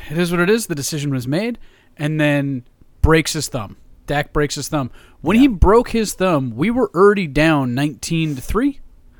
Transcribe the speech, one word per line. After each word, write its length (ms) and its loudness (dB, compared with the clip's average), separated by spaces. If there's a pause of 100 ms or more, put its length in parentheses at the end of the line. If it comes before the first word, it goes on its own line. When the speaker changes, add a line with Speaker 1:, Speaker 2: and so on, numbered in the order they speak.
Speaker 1:
It 80 -6
is 140 0
what 80 0
it 100 2
is. 160 0
The 100 -6
decision 380 -6
was 140 -4
made, 320 -4 (360)
and 240 -2
then 440 0 (400)
breaks 300 4
his 140 -6
thumb. 300 -10 (300)
Dak 260 -4
breaks 220 -2
his 120 -8
thumb. 220 -4 (320)
When 160 2
he 60 6
Speaker 2:
Yeah. 80 6
Speaker 1:
broke 400 4
his 240 -2
thumb, 400 0
we 160 -2
were 220 0
already 340 4
down 480 2
nineteen 600 -4
to 60 -10
three. 380 -2 (400)